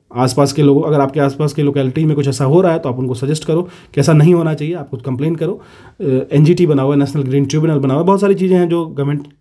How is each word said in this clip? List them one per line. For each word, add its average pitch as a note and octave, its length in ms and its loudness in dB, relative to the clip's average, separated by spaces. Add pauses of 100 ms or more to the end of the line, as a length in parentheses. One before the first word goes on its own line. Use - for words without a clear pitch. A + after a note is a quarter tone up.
(160)
आसपास C3 380 0
के D#3 80 -2
लोगों, C#3+ 200 4
अगर D#3 180 0
आपके C#3 200 -2
आसपास C#3+ 340 -2
की D#3+ 80 -4
लोकेलिटी C#3 440 0
में D#3 100 0
कुछ C#3 120 -2
ऐसा C3+ 180 -2
हो D3+ 160 4
रहा F#3 100 2
है, E3 80 -2
तो C3+ 100 -6
आप B2+ 100 -6
उनको B2+ 140 -4
सजेस्ट C#3 320 -4
करो E3 160 0
कि - 380 -8
ऐसा D#3+ 140 2
नहीं D#3 200 6
होना E3 200 0
चाहिए, D#3 200 -6
आप D#3+ 160 -10
कुछ A#2 120 -10
कंप्लेन C3+ 340 -4
करो। E3 180 -4
अ, - 500 -16
एनजीटी D3+ 640 2
बना D3 160 2
हुआ C#3 120 0
है, D3 60 2
नेशनल C#3+ 240 -2
ग्रीन C#3 220 0
ट्रिब्यूनल D#3 340 0
बना C3+ 140 0
हुआ D3 80 0
है, F3 60 0
बहुत G3 140 2
सारी G3+ 140 2
चीज़ें F#3 220 2
हैं F3 120 2
जो E3+ 160 -2
गवर्नमेंट C#3+ 420 -6 (140)